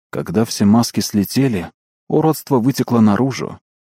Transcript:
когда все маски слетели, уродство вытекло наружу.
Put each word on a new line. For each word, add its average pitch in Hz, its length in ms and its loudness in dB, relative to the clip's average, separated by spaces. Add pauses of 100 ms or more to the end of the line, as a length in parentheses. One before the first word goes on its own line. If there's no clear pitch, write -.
(120)
когда - 340 -2
все - 180 -4
маски 110 380 2
слетели, 104 720 -2 (340)
уродство 147 520 0
вытекло 120 420 0
наружу. 107 580 0 (340)